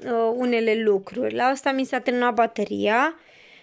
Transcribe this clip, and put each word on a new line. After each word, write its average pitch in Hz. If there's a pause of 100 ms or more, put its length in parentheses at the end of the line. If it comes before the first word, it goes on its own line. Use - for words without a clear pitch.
uh, 226
unele 226
lucruri. 214
La 240
asta 269
mi 269
s-a 262
terminat 247
bateria, 220 (480)